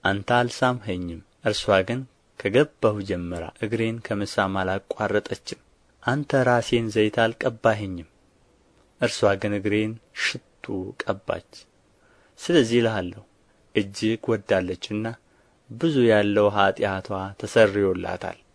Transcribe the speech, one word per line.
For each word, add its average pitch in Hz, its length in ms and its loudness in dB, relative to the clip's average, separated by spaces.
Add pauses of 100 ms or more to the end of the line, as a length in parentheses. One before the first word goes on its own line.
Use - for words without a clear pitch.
አንተ 98 320 -2
አልሳምኸኝም፣ 107 840 -2 (240)
እርሷ 107 200 -2 (180)
ግን 120 160 -4 (400)
ከገባሁ 110 640 2
ጀምራ 87 420 -6 (180)
እግሬን 113 400 -4
ከመሳም 101 560 -2
አላቋረጠችም። 98 1040 -4 (420)
አንተ 139 400 0
ራሴን 120 460 2
ዘይት 107 300 2
አልቀባኸኝም፣ 107 880 -2 (920)
እርሷ 113 340 2
ግን 104 180 -4
እግሬን 104 400 -2 (240)
ሽቱ - 480 -8 (340)
ቀባች። - 520 -6 (880)
ስለዚህ 120 400 4
እልሃለሁ 101 420 -2 (540)
እጅግ 110 520 -2
ወዳለችና 104 760 -2 (640)
ብዙ 143 340 -2
ያለው 104 460 6
ኃጢአትዋ 98 680 0 (180)
ተሰርዮላታል፣ 95 1000 0 (180)